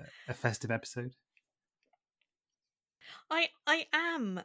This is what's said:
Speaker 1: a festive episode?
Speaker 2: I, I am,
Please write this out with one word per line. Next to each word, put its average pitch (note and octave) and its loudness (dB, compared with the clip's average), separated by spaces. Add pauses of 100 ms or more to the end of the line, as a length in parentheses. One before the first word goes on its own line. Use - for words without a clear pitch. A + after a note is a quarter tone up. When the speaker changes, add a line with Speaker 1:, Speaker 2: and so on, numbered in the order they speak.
(280)
Speaker 1:
a - -6
festive A2+ -2
episode? A#2+ -4 (2250)
Speaker 2:
I, D#4+ 4 (180)
I D#4 4
am, D4+ 0